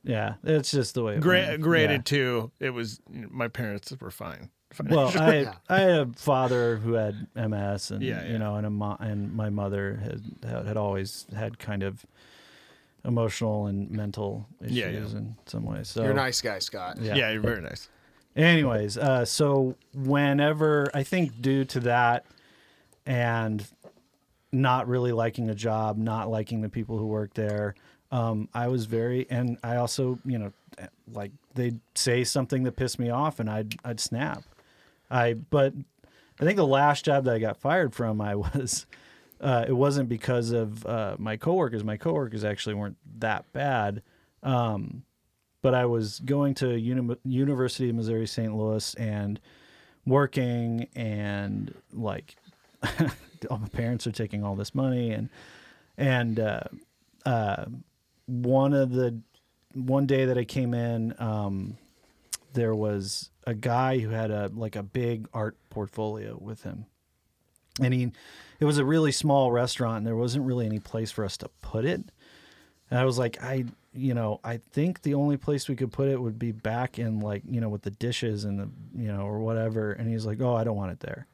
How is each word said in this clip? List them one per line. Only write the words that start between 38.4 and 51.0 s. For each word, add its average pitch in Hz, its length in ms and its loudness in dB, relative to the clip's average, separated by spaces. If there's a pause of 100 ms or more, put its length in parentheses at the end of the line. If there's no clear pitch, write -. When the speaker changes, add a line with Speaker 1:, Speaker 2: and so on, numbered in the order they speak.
Speaker 1:
uh, 123 260 4
it 135 40 2
wasn't 139 360 4
because 117 440 0
of, 110 340 -2
uh, 104 320 -2
my 110 180 -4
coworkers. 127 480 0
My 107 140 -2
coworkers 127 460 -2
actually 104 320 -2
weren't 101 200 -6 (220)
that 110 340 -2
bad. 117 500 0 (400)
Um, 120 600 -2 (600)
but 127 120 6
I 123 120 4
was 113 340 0
going 139 360 2
to 123 220 0
uni-, 123 460 0
University 131 640 2
of 117 60 0
Missouri, 113 320 0
Saint 110 300 -2
Louis 107 380 0
and 104 460 -4 (640)
working 120 920 2
and, 101 760 -4 (200)